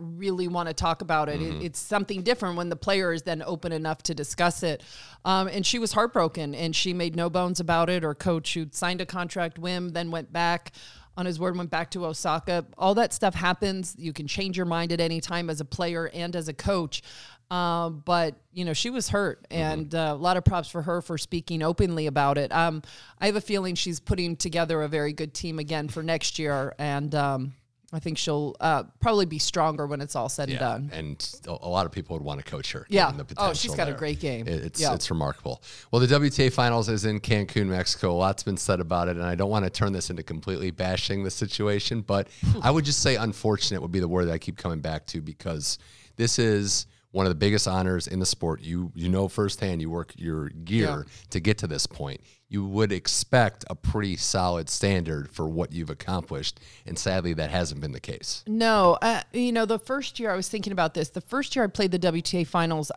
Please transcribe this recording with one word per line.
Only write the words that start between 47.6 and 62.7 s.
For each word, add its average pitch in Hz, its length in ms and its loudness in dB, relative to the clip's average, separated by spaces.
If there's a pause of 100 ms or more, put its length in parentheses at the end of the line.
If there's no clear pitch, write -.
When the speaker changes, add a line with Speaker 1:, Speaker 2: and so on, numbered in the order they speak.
Speaker 2:
honors 92 400 0
in 92 100 -2
the 92 80 2
sport. 80 340 0
You, 85 360 -4
you 87 120 -2
know 95 200 2
firsthand, 95 520 0
you 80 80 -4
work 85 280 -6
your 78 320 -4
gear 82 580 0
Speaker 1:
Yeah. - 60 -20 (180)
Speaker 2:
to - 80 -2
get 104 200 4
to 90 100 -2
this 73 180 0
point. 69 340 -8 (280)
You 101 180 -2
would 98 240 2
expect - 800 2
a - 60 -6
pretty 101 400 0
solid 87 520 0
standard 80 640 2
for 80 180 -4
what 82 240 -2
you've 80 180 -4
accomplished, 80 680 -6 (280)
and 82 120 -6
sadly, 92 360 0
that 78 160 -2
hasn't 76 300 0
been 73 120 -4
the - 80 -10
case. - 480 -8
Speaker 1:
No, 214 520 6
uh, 226 200 2 (120)
you 247 200 2
know, 226 120 2
the 214 140 2
first 262 400 -6
year 220 140 0
I - 20 2
was 185 140 -2
thinking 202 240 -4
about 170 220 2
this, 151 160 -2
the 180 100 -8
first - 340 -4
year 254 100 4
I 202 40 4
played 190 240 2
the 180 80 2
W 170 200 2
T 180 180 0
A 170 60 2
Finals, 165 520 2